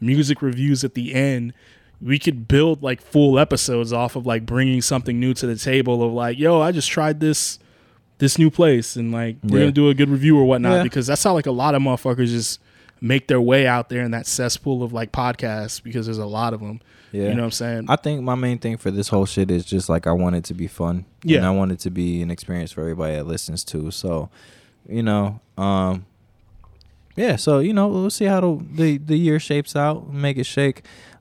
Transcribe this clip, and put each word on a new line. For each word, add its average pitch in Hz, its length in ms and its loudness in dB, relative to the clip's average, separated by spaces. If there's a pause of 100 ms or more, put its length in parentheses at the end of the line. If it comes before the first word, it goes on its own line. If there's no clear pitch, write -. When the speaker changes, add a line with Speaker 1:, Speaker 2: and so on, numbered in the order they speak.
Speaker 1:
music 139 420 2
reviews 131 420 0
at 127 100 -4
the 120 200 -6
end, 127 400 -2 (480)
we 135 160 0
could 117 280 -2
build, 143 360 2
like, 127 180 -4
full 143 380 4
episodes 123 540 0
off 120 240 -2
of, 123 100 -8
like, 113 180 -2
bringing 127 380 2
something 127 360 -2
new 127 160 0
to 127 120 -4
the 117 100 -2
table 123 460 2
of, 117 100 0
like, 120 260 -4
"Yo, 160 220 4
I 170 120 2
just 156 180 -2
tried 151 300 0
this, - 380 0 (600)
this 139 200 2
new 160 120 6
place, 143 460 2
and, 117 160 -4
like, 117 300 -4
we're 107 160 2
Speaker 2:
Yeah. 143 60 6
Speaker 1:
gonna 143 80 2
do 147 160 6
a 139 60 4
good 139 160 2
review 143 260 6
or 139 80 6
whatnot," 127 340 4
Speaker 2:
Yeah. - 40 2
Speaker 1:
because 123 240 -2
that's 139 160 -2
how, 196 100 4
like, 160 140 0
a 135 60 -2
lot 135 220 0
of 139 60 2
motherfuckers 127 480 0
just 117 320 -4 (380)
make 127 300 0
their 127 140 4
way 131 240 4
out 120 240 0
there 123 120 -4
in 120 80 -4
that 117 160 -6
cesspool 123 560 -4
of, 117 120 -6
like, 113 180 -6
podcasts, 113 720 -4
because 113 240 -6
there's 113 100 -6
a 107 80 -6
lot 110 300 -4
of 107 80 -10
'em. 104 180 -12 (320)
Speaker 2:
Yeah. 101 120 -2
Speaker 1:
You 101 100 0
know 120 80 0
what - 20 -2
I'm 117 60 -4
saying? 117 400 -6
Speaker 2:
I 147 60 4
think 147 260 -4
my 127 120 -2
main 123 240 -2
thing 110 200 -6
for - 120 -4
this 98 180 -4
whole 98 180 2
shit 95 240 -2
is 90 160 0
just, 92 240 -2
like, 82 160 0
I 82 60 2
want 90 240 0
it 85 80 -4
to - 100 -10
be 87 120 -6
fun. 87 380 -4 (180)
Speaker 1:
Yeah. 160 160 2
Speaker 2:
And 92 80 2
I 92 40 2
want 95 220 0
it 87 80 -4
to 92 100 -6
be 87 320 -2
an 85 80 -4
experience 87 420 -8
for - 80 -12
everybody 80 360 -4
that 73 100 -6
listens 80 380 -8
to. 78 260 -8
So, 85 400 -6 (580)
you 113 140 -4
know, 104 380 0 (180)
um, 95 480 -2 (1080)
yeah, 196 200 0
so, 143 240 2
you 185 120 0
know, 202 160 2
we'll 196 220 0
see 208 160 -2
how 190 140 2
the, 175 180 0 (160)
the, 156 240 2
the 151 180 0
year 156 240 2
shapes 147 340 -4
out, 147 380 -2
make 143 240 -2
it 120 100 -2
shake. - 380 0 (360)